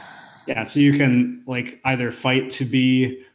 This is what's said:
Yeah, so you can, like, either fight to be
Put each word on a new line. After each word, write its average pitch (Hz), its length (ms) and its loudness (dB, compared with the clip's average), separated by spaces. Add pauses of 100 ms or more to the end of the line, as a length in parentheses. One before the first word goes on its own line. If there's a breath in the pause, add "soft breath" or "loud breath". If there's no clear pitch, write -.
(480 loud breath)
Yeah, 113 160 -4
so 147 160 -4
you 143 180 6
can, 123 500 2
like, 123 380 -8
either 123 260 -2
fight 131 400 -2
to 135 140 -6
be 127 580 0 (120)